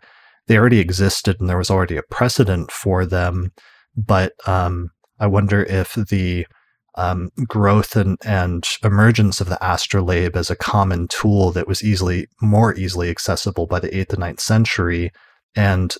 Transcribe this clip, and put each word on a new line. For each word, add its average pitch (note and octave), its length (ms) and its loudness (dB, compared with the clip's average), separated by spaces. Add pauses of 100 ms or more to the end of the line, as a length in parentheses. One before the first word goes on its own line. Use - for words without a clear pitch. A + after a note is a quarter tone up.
(480)
they A2 100 4
already A#2 220 6
existed F#2 600 0
and F#2 100 -2
there F2+ 80 0
was F2+ 120 -2
already F#2 280 0
a - 60 -4
precedent F#2+ 680 0
for F#2 340 -2
them. F2+ 460 -2 (440)
But, G2 360 0 (160)
um, F2+ 440 -2 (280)
I G#2+ 80 0
wonder G2+ 360 2
if F#2+ 320 -2
the, F#2 520 -2 (480)
um, F2+ 340 -4 (180)
growth G#2 480 2
and, F#2+ 300 2
and F2+ 400 -2 (180)
emergence G#2+ 580 4
of F2+ 80 -4
the - 140 -6
astrolabe F2+ 720 0
as F2 140 -2
a - 60 -4
common F2+ 540 0
tool G2+ 420 2
that E2+ 160 -2
was F#2+ 160 -4
easily, F2+ 440 0 (140)
more G#2+ 340 4
easily F2+ 340 -4
accessible E2+ 580 -4
by F2+ 120 -2
the F2+ 160 -6
eighth F#2+ 160 -4
and F#2 100 -4
ninth F2 180 -8
century, F2+ 720 0 (440)
and F#2 440 2